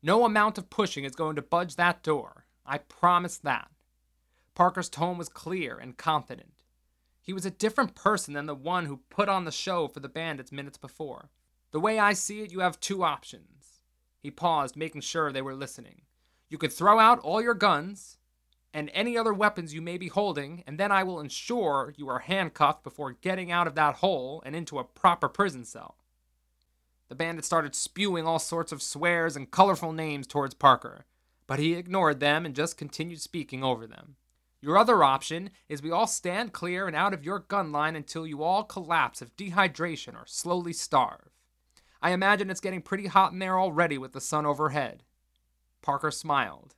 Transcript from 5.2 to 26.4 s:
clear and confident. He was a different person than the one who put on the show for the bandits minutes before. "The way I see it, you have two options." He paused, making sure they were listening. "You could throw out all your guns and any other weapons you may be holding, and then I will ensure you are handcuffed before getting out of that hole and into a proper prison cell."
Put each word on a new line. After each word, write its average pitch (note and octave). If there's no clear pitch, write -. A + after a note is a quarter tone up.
clear E3
and B2
confident. C#3
He -
was F#3+
a F#3+
different G#3+
person G3
than D3
the D3+
one E3
who C#3
put G3+
on F#3+
the D#3+
show E3+
for -
the C#3
bandits D#3+
minutes C#3
before. C#3
"The D#3
way A3
I G#3
see G#3
it, F#3
you F#3
have F3+
two G3
options." -
He C#3+
paused, D#3
making D3+
sure D3+
they C3+
were C3+
listening. C3+
"You D3+
could D3+
throw G#3
out A3+
all G#3+
your A#3
guns F#3
and D3+
any A#3
other A3+
weapons F#3
you D#3+
may E3+
be F3+
holding, E3+
and D3
then G3
I F#3+
will F#3
ensure D3
you C#3+
are B2
handcuffed D#3+
before C3+
getting F#3
out F3
of D3
that D3+
hole D3+
and C#3+
into D3+
a B2+
proper E3+
prison C#3+
cell." -